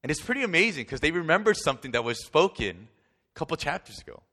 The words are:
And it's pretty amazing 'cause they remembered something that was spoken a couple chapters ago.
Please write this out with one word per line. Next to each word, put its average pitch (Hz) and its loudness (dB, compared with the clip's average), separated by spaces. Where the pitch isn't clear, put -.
And 127 -6
it's 151 -4
pretty 254 -2
amazing 175 0
'cause 135 -8
they 151 4
remembered 180 2
something 131 -2
that 120 0
was 117 -4
spoken 110 0
a - -16
couple 160 -4
chapters - -6
ago. - -20